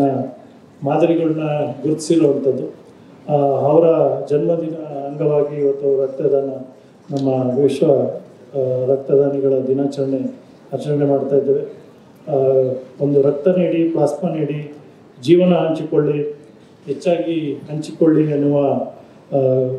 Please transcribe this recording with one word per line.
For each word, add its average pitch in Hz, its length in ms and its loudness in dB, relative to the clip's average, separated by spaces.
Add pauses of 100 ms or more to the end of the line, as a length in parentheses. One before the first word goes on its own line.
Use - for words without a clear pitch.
(840)
ಮಾದರಿಗಳನ್ನ 160 580 0 (400)
ಗುರುತಿಸಿರುವಂಥದ್ದು. 139 840 0 (640)
ಆ, 151 40 0 (280)
ಅವರ 151 240 4 (440)
ಜನ್ಮದಿನ 160 460 0
ಅಂಗವಾಗಿ 147 840 -2
ಇವತ್ತು 139 420 0
ರಕ್ತದಾನ, 139 460 0 (680)
ನಮ್ಮ 131 440 0
ವಿಶ್ವ, 143 320 0
ಆ, 127 920 -4
ರಕ್ತದಾನಿಗಳ 139 680 0 (140)
ದಿನಾಚರಣೆ 135 680 -4 (380)
ಆಚರಣೆ 143 320 -2
ಮಾಡ್ತಾ 139 320 0
ಇದ್ದೇವೆ. 135 240 2 (640)
ಆ, 143 80 -2 (640)
ಒಂದು 143 200 2
ರಕ್ತ 143 260 2
ನೀಡಿ, 165 420 2
ಪ್ಲಾಸ್ಮಾ 160 400 0
ನೀಡಿ, 151 440 -6 (500)
ಜೀವನ 175 300 6
ಹಂಚಿಕೊಳ್ಳಿ, 156 720 0 (640)
ಹೆಚ್ಚಾಗಿ 156 760 -2 (100)
ಹಂಚಿಕೊಳ್ಳಿ 156 600 2
ಎನ್ನುವ, 143 280 2 (720)
ಆ, 143 60 2 (400)